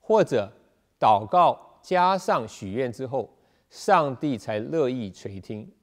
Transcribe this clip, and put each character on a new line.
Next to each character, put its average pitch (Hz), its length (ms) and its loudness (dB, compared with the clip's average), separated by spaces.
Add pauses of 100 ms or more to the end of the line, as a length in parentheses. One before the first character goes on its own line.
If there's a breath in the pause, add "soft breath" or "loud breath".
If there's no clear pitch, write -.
或 220 240 2
者 107 280 -2 (460)
祷 110 260 4
告 156 560 0
加 185 380 0
上 170 300 -2
许 98 240 -12
愿 120 200 -4
之 131 140 -10
后， 120 260 -6 (380)
上 151 460 0
帝 139 200 -4
才 107 220 -6
乐 139 320 -2
意 123 180 -6
垂 98 320 -14
听。 110 320 -14 (100)